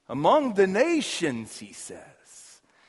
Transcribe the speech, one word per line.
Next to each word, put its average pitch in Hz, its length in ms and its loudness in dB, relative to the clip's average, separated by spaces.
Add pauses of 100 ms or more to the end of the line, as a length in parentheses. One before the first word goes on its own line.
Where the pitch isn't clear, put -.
among 214 460 2
the 196 120 6
nations, 185 920 -2
he 104 140 -18
says, - 280 -16 (880)